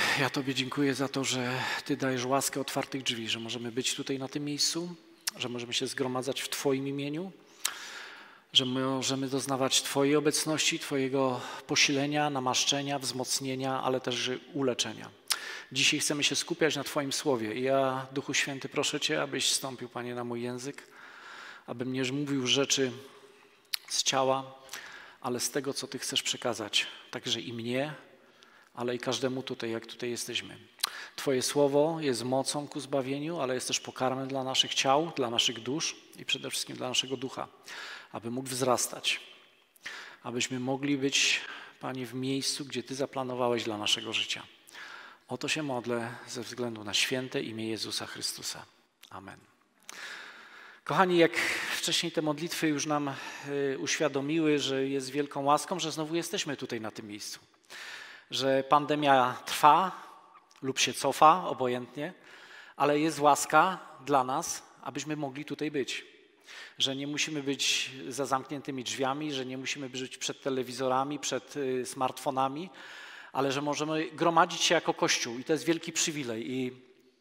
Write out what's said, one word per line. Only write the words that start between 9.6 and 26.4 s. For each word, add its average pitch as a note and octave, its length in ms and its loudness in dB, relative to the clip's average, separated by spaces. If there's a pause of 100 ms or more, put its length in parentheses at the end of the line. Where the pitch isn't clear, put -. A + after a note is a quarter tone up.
Twojej C#3 340 4
obecności, D3+ 600 2
Twojego C3 640 0 (260)
posilenia, D3 640 4
namaszczenia, C#3 680 0
wzmocnienia, C3 840 -2
ale C3 180 2
też B2 300 -2 (240)
uleczenia. A2 560 0 (600)
Dzisiaj C#3 280 4
chcemy D3 240 2
się C3+ 120 2
skupiać - 400 2
na C#3 80 -4
Twoim C#3+ 280 -2
słowie A2+ 420 0
i B2+ 80 -2
ja, C3 500 2
Duchu C#3 220 -4
Święty, C3+ 340 -2
proszę D3 320 -2
Cię, D3+ 220 0
abyś C#3 300 0
zstąpił, B2+ 360 -4
Panie, B2 260 -6
na A#2+ 100 -4
mój A#2+ 180 -4
język, B2 460 -8 (800)
abym B2 260 -4
nie C3 200 0
mówił C#3 340 0
rzeczy C3 460 4 (960)
z - 140 0
ciała, C3 520 2 (680)
ale B2 200 -2
z - 100 0
tego, C3+ 220 -2
co C3 140 -6
Ty C3 120 -8
chcesz - 240 -6
przekazać, A2 640 -2 (240)